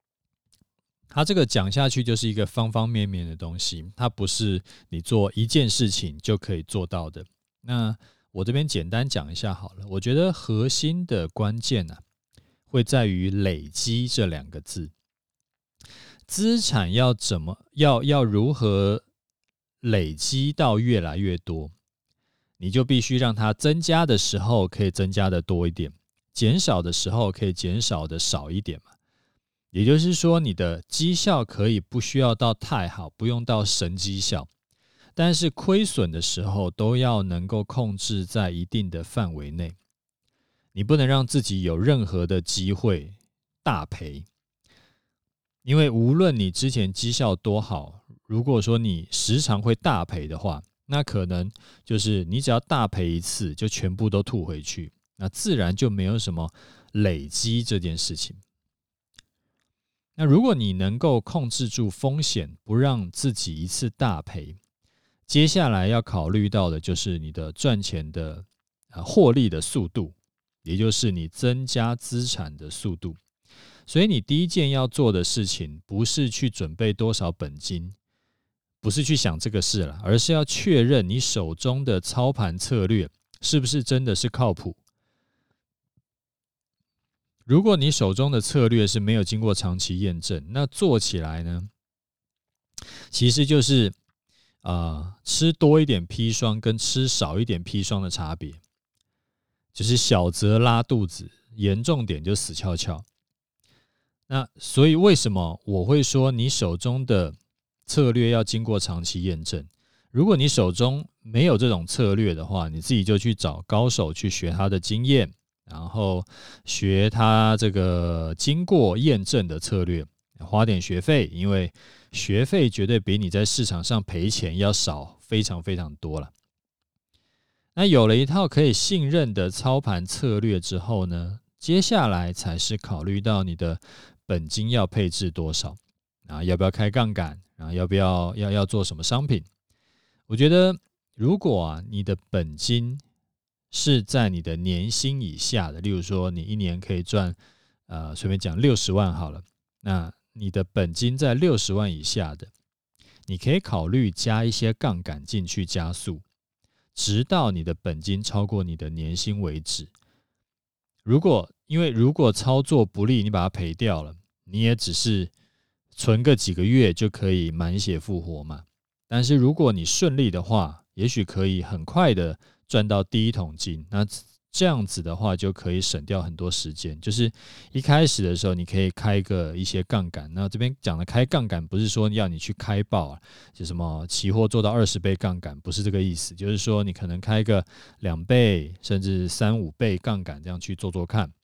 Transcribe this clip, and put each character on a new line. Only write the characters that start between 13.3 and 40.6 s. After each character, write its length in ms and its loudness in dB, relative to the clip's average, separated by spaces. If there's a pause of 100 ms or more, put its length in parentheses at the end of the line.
累 320 0
积 440 -4
这 200 0
两 200 -6
个 140 -14
字。 300 -10 (1400)
资 340 2
产 320 2
要 220 4
怎 260 -2
么， 300 -10
要， 320 4
要 200 4
如 300 2
何 500 2 (760)
累 340 0
积 400 -2
到 240 2
越 240 2
来 160 -6
越 220 -2
多， 320 -8 (840)
你 120 -4
就 160 2
必 160 2
须 160 0
让 160 2
它 180 0
增 300 0
加 240 4
的 100 4
时 220 0
候 300 2
可 180 -2
以 60 2
增 200 0
加 200 2
的 100 0
多 260 0
一 40 0
点， 200 -6 (400)
减 280 2
少 200 2
的 140 -2
时 160 -2
候 220 0
可 120 -6
以 80 0
减 300 -2
少 240 -2
的 140 -8
少 320 -4
一 100 -2
点 240 -10
嘛。 60 -20 (800)
也 120 2
就 160 6
是 140 2
说， 260 4
你 140 0
的 340 -2
绩 260 0
效 300 2
可 240 0
以 120 4
不 200 -4
需 200 -2
要 140 4
到 200 2
太 340 -4
好， 240 -10
不 160 -4
用 160 -2
到 220 0
神 300 -2
绩 220 -4
效， 300 -2 (680)
但 180 2
是 180 2
亏 360 2
损 240 0
的 120 -4
时 200 -2
候 300 -2
都 240 0
要 260 2
能 240 -2
够 200 -2
控 300 -4
制 300 -4
在 240 -2
一 160 -4
定 240 -2
的 140 -8
范 320 -4
围 160 -10
内。 220 -6 (1000)